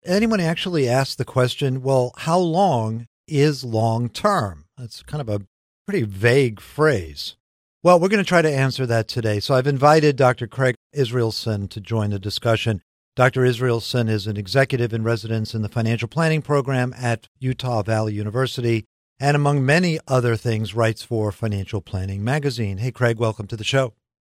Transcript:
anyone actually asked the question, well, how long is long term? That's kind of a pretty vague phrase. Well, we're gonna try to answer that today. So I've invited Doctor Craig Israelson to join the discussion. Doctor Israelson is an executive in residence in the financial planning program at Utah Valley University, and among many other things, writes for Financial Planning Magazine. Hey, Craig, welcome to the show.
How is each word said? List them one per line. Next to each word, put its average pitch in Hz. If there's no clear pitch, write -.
anyone 208
actually 165
asked 131
the 139
question, 131
well, 127
how 165
long 139
is 143
long 113
term? 113
That's -
kind 151
of 120
a 104
pretty 196
vague 113
phrase. 98
Well, 175
we're 185
gonna 202
try 175
to 156
answer 135
that 117
today. 107
So 135
I've 131
invited 147
Doctor 123
Craig 131
Israelson 113
to 110
join 104
the 101
discussion. 107
Doctor 127
Israelson 120
is 107
an 104
executive 120
in 113
residence 110
in 110
the 104
financial 113
planning 160
program 131
at 120
Utah 127
Valley 110
University, 113
and 143
among 143
many 160
other 120
things, 110
writes 113
for 107
Financial 101
Planning 95
Magazine. 120
Hey, 120
Craig, 120
welcome 110
to 117
the 104
show. 131